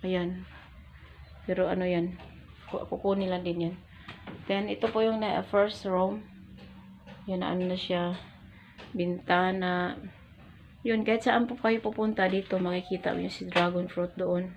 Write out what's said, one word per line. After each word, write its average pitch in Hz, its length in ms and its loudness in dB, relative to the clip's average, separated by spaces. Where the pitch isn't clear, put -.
Ayan. 180 400 -2
Pero 185 240 2
ano 185 160 0
yan, 175 320 0
ku-, - 240 -6
kukunin 196 400 0
lang 180 160 -2
din 170 240 0
yan. 185 60 -8
Then, 196 160 2
ito 208 240 0
po 220 100 0
yung 220 220 4
na, 190 240 0
first 208 400 2
room. 190 400 2
Yan, 185 160 -2
ano 180 240 0
na 185 80 -2
siya, 175 400 0
bintana. 180 1040 2
Yun, 220 240 2
kahit 226 160 4
saan 233 240 6
po 240 160 -4
kayo 226 160 4
pupunta 220 480 2
dito, 190 320 2
makikita 180 560 0
mo 170 80 -2
yung 185 100 -4
si - 140 -10
dragon 180 400 2
fruit 180 320 -4
doon. 180 380 0